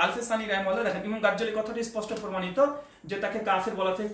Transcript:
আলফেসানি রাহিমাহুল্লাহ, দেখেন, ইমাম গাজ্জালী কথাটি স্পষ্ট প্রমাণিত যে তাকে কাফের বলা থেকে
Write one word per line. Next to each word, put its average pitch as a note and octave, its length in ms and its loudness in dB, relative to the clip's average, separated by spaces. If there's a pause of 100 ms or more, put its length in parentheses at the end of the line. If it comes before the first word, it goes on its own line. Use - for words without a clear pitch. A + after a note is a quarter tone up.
আলফেসানি A3 420 0
রাহিমাহুল্লাহ, G3 400 2
দেখেন, F#3 180 0
ইমাম G#3+ 160 -2
গাজ্জালী G#3+ 360 2
কথাটি A3+ 280 -2
স্পষ্ট A3 260 -6 (120)
প্রমাণিত F#3 360 -2 (460)
যে D#3+ 120 -4
তাকে G#3+ 220 -2
কাফের G#3 360 2
বলা F#3 220 2
থেকে G#3 180 -4